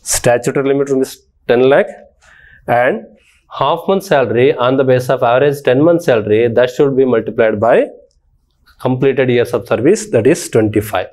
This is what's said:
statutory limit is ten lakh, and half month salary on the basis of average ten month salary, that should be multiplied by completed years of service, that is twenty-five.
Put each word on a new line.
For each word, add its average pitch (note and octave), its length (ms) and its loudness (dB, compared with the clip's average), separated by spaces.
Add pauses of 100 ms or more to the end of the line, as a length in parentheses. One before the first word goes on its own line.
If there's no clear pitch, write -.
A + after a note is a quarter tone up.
statutory C3 640 -2
limit C#3 220 -2
is C3 340 -4 (240)
ten B2 220 2
lakh, D#3+ 180 2 (800)
and C3 360 0 (460)
half D3+ 400 -4
month G3 160 -2
salary B2+ 500 2
on C3 220 0
the C3+ 80 0
basis B2+ 240 0
of C3+ 120 0
average C3+ 420 0
ten C3 200 2
month E3+ 200 2
salary, A2 440 0
that A#2+ 220 0
should C#3 260 0
be C3 80 2
multiplied A2+ 560 0
by D3+ 280 2 (920)
completed B2+ 500 0
years A#2+ 240 0
of G#2+ 140 -4
service, C#3 440 0
that A2+ 140 0
is E3 240 0
twenty-five. G#2+ 640 0